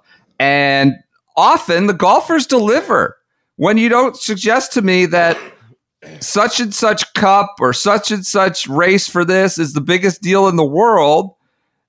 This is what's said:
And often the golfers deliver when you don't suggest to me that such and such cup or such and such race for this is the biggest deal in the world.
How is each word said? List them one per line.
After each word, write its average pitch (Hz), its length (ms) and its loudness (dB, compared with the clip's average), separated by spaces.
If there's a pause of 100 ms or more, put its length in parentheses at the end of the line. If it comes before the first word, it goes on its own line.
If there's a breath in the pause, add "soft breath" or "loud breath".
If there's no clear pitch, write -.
(400 soft breath)
And 139 560 2 (420)
often 190 480 2
the 208 80 0
golfers 254 540 0
deliver 226 680 0 (400)
when 208 200 2
you 233 100 2
don't 240 300 0
suggest 220 560 -2
to 240 80 0
me 185 260 2
that 170 300 0 (840)
such 226 380 -2
and 214 140 -4
such - 400 -2
cup 196 460 0
or 127 140 0
such 208 360 -2
and 202 160 -4
such 190 420 -2
race 175 400 0
for 175 160 -2
this 185 360 0
is 147 140 -4
the 147 80 -2
biggest 180 420 -2
deal 196 240 2
in 180 80 0
the 160 100 2
world. 175 720 2 (540)